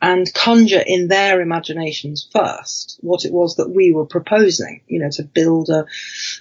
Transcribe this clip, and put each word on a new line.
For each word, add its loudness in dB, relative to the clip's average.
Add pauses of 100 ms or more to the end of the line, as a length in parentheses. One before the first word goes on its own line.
and 0
conjure 4
in 0
their 2
imaginations -6
first -4
what -2
it -6
was 0
that -2
we 4
were 2
proposing, 0
you -4
know, -2
to -8
build 0
a 0 (540)